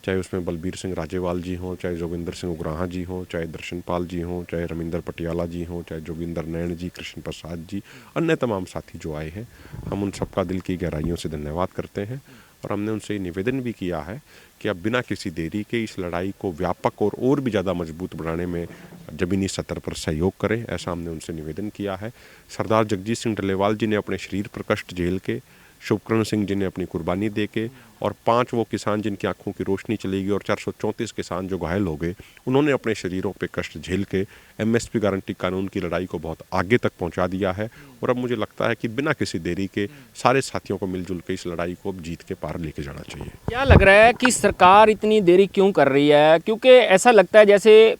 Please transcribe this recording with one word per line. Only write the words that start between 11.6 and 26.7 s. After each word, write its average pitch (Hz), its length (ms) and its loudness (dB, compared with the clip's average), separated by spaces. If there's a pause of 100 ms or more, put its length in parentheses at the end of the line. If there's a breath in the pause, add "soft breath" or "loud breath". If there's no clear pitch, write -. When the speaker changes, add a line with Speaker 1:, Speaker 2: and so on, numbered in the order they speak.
Speaker 1:
करते 101 300 -8
हैं। 131 120 -10 (440 soft breath)
और - 80 -8
हमने 104 200 -4
उनसे 107 220 -6
ये 104 80 -4
निवेदन 95 400 -4
भी 120 140 -6
किया 87 260 -6
है 87 160 -10 (440 soft breath)
कि 110 80 -4
अब 92 120 -6
बिना 120 220 -2
किसी 95 320 -8
देरी 82 340 -6
के 117 140 -2
इस - 160 -10
लड़ाई 90 400 -4
को 98 160 -6
व्यापक - 460 -2
और, 104 200 -2
और 135 180 2
भी 131 120 -2
ज़्यादा 95 240 0
मजबूत 85 400 -8
बनाने 82 320 -4
में 85 200 -6 (480 loud breath)
ज़मीनी 95 360 0
सतह - 340 -8
पर - 160 -8
सहयोग 85 380 0
करें, 110 200 0 (100)
ऐसा 92 220 -6
हमने 85 200 -6
उनसे 82 240 -10
निवेदन 78 360 -8
किया 98 260 -6
है। 104 160 -12 (380 soft breath)
सरदार 110 380 2
जगजीत 107 300 -2
सिंह 110 180 -2
डल्लेवाल 98 400 0
जी 110 100 0
ने 107 100 2
अपने 95 220 -4
शरीर - 360 -8
पर 101 140 -10
कष्ट - 260 -2
झेल 90 300 -2
के, 113 160 -6 (400 soft breath)
शुभकरण 113 440 0
सिंह 107 200 -2
जी 98 100 -2
ने 98 120 -2
अपनी 90 200 -6